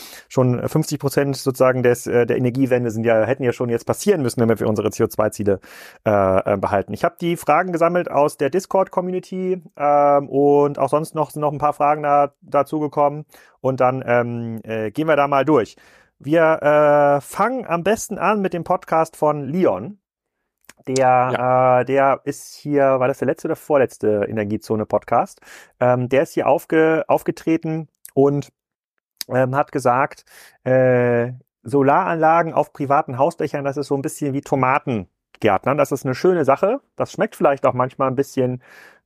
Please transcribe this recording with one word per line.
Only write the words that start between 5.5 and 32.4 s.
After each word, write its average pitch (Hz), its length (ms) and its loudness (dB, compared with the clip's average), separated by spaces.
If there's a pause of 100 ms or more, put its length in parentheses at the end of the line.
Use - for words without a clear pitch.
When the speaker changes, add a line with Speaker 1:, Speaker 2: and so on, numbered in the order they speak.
Speaker 1:
äh, 113 60 2
äh, 98 460 2
behalten. 98 340 -2
Ich 107 140 -4
hab 170 120 -4
die 170 200 -4
Fragen 175 340 0
gesammelt 170 400 0
aus 147 240 0
der 139 140 -2
Discord-Community, 185 1120 -4 (140)
ähm, 143 500 2
und 143 500 2
auch 139 120 0
sonst 156 260 -2
noch, 156 160 -4
sind - 80 -10
noch 147 140 -2
ein 143 60 -8
paar 147 120 0
Fragen 147 320 0
da, 143 380 2
dazu 147 400 -2
gekommen. 147 420 -2 (380)
Und 131 180 -2
dann, 131 260 0
ähm, 120 580 -2
äh, 110 280 -6
gehen 156 160 -4
wir 160 80 2
da 143 140 2
mal 139 160 2
durch. 135 320 0 (420)
Wir, 160 420 2
äh, 147 600 4
fangen 240 440 -4
am 165 200 -4
besten 202 320 -4
an 202 240 -2
mit 190 120 -4
dem 165 120 -6
Podcast 175 500 -2
von 147 320 -2
Leon. 143 520 -2 (880)
Der, 131 120 -2
Speaker 2:
Ja. 127 840 2
Speaker 1:
äh, 123 60 0
der 135 400 2
ist - 280 -10
hier, 139 460 0
war 127 80 0
das 135 120 -4
der 123 80 -2
letzte 147 200 -4
oder 160 80 -4
vorletzte 110 720 0
Energiezone-Podcast? 107 1120 -4 (400)
Ähm, 123 300 0
der 131 140 2
ist 160 100 -6
hier 147 140 -2
aufge-, 160 600 0
aufgetreten 160 800 -4 (260)
und, 143 360 2 (800)
ähm, 127 260 0
hat 147 160 -2
gesagt, 131 540 -2 (400)
äh, 123 680 2 (300)
Solaranlagen 160 920 2